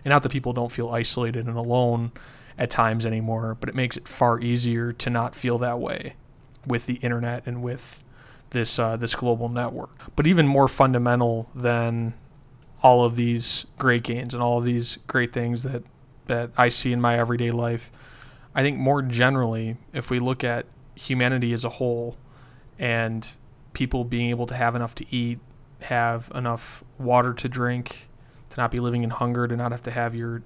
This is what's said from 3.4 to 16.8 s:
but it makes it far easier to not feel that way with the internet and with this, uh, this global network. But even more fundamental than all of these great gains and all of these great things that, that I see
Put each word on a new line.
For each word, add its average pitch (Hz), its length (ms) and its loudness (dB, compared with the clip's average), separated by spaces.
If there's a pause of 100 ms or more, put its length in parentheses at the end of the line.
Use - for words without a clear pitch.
but - 100 -6
it - 60 -8
makes 127 200 0
it - 140 -12
far 120 320 2
easier 120 500 0
to - 180 -6
not 120 260 -2
feel 120 240 -2
that 120 200 -2
way - 360 -6 (500)
with 120 200 -2
the 123 100 -2
internet 120 500 -2
and 120 180 -6
with - 400 -10 (460)
this, 120 280 0
uh, 113 200 0
this 117 180 -4
global 117 320 0
network. 120 720 -8
But 147 100 4
even 165 200 8
more 139 200 6
fundamental 123 880 2
than 117 580 0 (680)
all 123 240 8
of 117 100 0
these 120 500 -2 (120)
great 120 260 2
gains 120 300 -6
and 123 100 -2
all 120 140 2
of 120 80 0
these 120 320 0 (100)
great 120 240 0
things 120 320 -2
that, 127 200 -6 (420)
that 120 320 -2
I 123 100 6
see 123 240 0